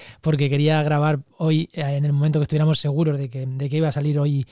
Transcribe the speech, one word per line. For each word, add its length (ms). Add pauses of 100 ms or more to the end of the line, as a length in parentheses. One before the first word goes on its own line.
(220)
porque 260
quería 340
grabar 380 (160)
hoy, 380
eh, 80
en 240
el 80
momento 240
que 60
estuviéramos 360
seguros 380
de 100
que, 160
de 240
que 80
iba 120
a 40
salir 260
hoy, 340